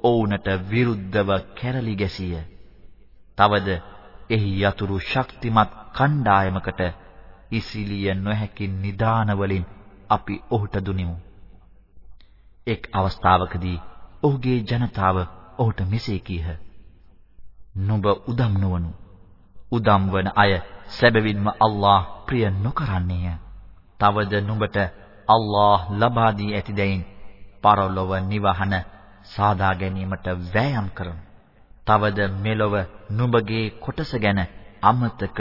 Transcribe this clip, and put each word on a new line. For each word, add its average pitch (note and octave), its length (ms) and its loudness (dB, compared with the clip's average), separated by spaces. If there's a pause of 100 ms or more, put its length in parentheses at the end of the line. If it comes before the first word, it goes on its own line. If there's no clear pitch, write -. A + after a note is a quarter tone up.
ඔවුන්ට A2 480 2 (160)
විරුද්ධව G2+ 640 0 (220)
කැරලි B2 440 -4
ගැසීය. F2+ 460 -4 (920)
තවද G2+ 360 2 (580)
එහි G#2 320 -2
යතුරු G2 420 -2
ශක්තිමත් A2 720 -2 (200)
කණ්ඩායමකට G2+ 880 2 (680)
ඉසිලිය G2+ 640 -4
නොහැකි G2+ 580 -4
නිදාන G#2 640 0
වලින් G2 340 0 (400)
අපි - 400 -2
ඔහුට G#2+ 320 -2
දුනිමු. F#2 380 -4 (1500)
එක් - 240 -4
අවස්ථාවකදී F#2 920 0 (360)
ඔහුගේ B2+ 420 2
ජනතාව G#2 560 0 (380)
ඔහුට A2 280 0
මෙසේ G2+ 360 -2
කීහ. E2+ 300 -6 (1300)
"නුඹ G2+ 320 0 (160)
උදම් A#2+ 320 0
නොවනු. F2+ 360 0 (760)
උදම් G#2 400 4
වන F#2+ 260 0
අය G2+ 200 4 (320)
සැබවින්ම A2 640 2 (100)
අල්ලාහ් G2+ 460 4 (180)
ප්‍රිය A2+ 320 0
නොකරන්නේය. F#2 840 -2 (580)
තවද G#2 440 2
නුඹට G#2 380 -2 (480)
අල්ලාහ් G#2 560 6 (100)
ලබා A2+ 420 2
දී G#2 220 -4
ඇති G2+ 180 -4
දෙයින් G2 300 0 (560)
පරලොව F#2+ 520 2 (100)
නිවහන G2 540 0 (460)
සාදා G2 540 0
ගැනීමට F#2+ 520 -4 (200)
වෑයම් A2 440 -2
කරනු. E2+ 260 -10 (640)
තවද G#2 360 2 (160)
මෙලොව G#2 400 0 (320)
නුඹගේ A2+ 680 0
කොටස - 420 -8
ගැන G2+ 260 2 (380)
අමතක A2+ 640 0